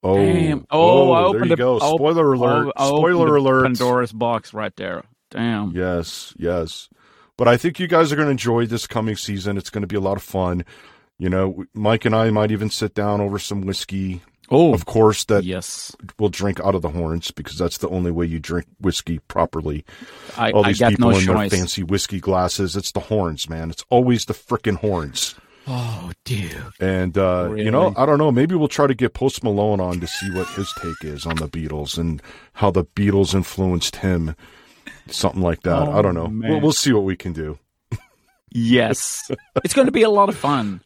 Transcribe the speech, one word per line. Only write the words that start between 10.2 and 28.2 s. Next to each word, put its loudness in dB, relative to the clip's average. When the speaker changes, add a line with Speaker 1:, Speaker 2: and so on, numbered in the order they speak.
Speaker 1:
fun. -2
You -4
know, 2
w-, -10
Mike 0
and 2
I 2
might 2
even -2
sit -6
down -2
over -4
some -8
whiskey. -6
Speaker 2:
Oh, 6
Speaker 1:
Of -2
course, 4
that 2
Speaker 2:
yes. -10
Speaker 1:
we'll 2
drink -4
out 0
of -2
the -4
horns -4
because -14
that's -4
the -4
only -2
way -2
you -4
drink -6
whiskey -2
properly. -2
Speaker 2:
I, 0
Speaker 1:
All 6
Speaker 2:
I 4
Speaker 1:
these 2
Speaker 2:
got 6
Speaker 1:
people 4
Speaker 2:
no 6
Speaker 1:
in 4
their 2
Speaker 2:
choice. 0
Speaker 1:
fancy -2
whiskey -4
glasses. 0
It's -6
the -4
horns, -4
man. -8
It's -12
always 4
the -4
frickin' -2
horns. -4
Speaker 2:
Oh, -8
dude. -6
Speaker 1:
And, 0
uh, 0
you -2
know, 2
Speaker 2:
Really? -2
Speaker 1:
I 4
don't 4
know, 4